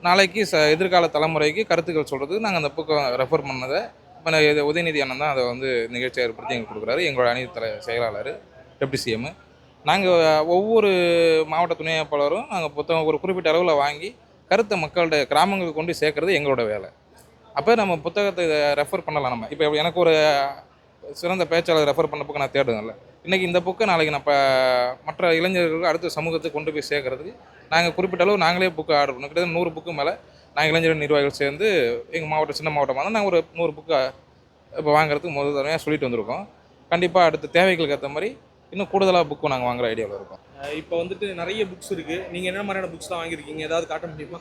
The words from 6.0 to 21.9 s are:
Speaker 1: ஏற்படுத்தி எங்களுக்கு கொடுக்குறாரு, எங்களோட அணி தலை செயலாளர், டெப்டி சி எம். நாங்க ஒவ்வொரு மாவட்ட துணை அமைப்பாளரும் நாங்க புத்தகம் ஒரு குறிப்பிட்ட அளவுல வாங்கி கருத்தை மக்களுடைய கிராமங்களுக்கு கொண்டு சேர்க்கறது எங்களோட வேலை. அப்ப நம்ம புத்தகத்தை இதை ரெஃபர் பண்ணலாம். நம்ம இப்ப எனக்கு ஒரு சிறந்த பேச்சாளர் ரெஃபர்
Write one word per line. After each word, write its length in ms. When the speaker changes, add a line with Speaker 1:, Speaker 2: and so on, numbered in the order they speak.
Speaker 1:
ஏற்படுத்தி 340
எங்களுக்கு 180
கொடுக்குறாரு, 320
எங்களோட 240
அணி 120
தலை 160
செயலாளர், 520
டெப்டி 260
சி 80
எம். 160
நாங்க 220
ஒவ்வொரு 440
மாவட்ட 280
துணை 200
அமைப்பாளரும் 560
நாங்க 180
புத்தகம் 400
ஒரு 100
குறிப்பிட்ட 320
அளவுல 240
வாங்கி 360
கருத்தை 260
மக்களுடைய 480
கிராமங்களுக்கு 540
கொண்டு 220
சேர்க்கறது 360
எங்களோட 280
வேலை. 240
அப்ப 200
நம்ம 220
புத்தகத்தை 480
இதை 140
ரெஃபர் 320
பண்ணலாம். 280
நம்ம 180
இப்ப 240
எனக்கு 240
ஒரு 140
சிறந்த 420
பேச்சாளர் 440
ரெஃபர் 220